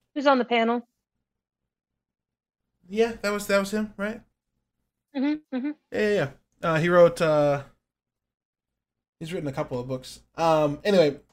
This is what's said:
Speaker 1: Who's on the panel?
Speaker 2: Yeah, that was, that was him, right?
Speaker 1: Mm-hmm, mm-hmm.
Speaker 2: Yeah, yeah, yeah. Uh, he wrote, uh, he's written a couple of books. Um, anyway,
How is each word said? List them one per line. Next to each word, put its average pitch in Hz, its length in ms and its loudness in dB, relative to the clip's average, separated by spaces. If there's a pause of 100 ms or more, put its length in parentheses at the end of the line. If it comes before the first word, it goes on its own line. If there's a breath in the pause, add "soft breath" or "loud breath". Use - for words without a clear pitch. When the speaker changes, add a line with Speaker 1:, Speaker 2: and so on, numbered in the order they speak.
(140)
Speaker 1:
Who's 285 140 -4
on 269 100 4
the 233 60 -2
panel? 233 420 -2 (2000)
Speaker 2:
Yeah, 220 240 0 (100)
that 202 80 -2
was, 208 160 -4
that 202 120 2
was 196 120 -2
him, 214 260 -4
right? 214 240 -8 (960)
Speaker 1:
Mm-hmm, 294 400 -4
mm-hmm. 262 140 -4 (200)
Speaker 2:
Yeah, - 100 -6
yeah, 208 140 0
yeah. 147 140 -2 (340)
Uh, 160 160 -2
he 170 100 0
wrote, 175 320 6
uh, 147 420 2 (1600)
he's 160 120 -12
written 165 160 -6
a 131 40 -6
couple 151 280 -6
of 127 80 -12
books. 131 320 -12 (160)
Um, 151 480 0
anyway, 175 320 2 (160)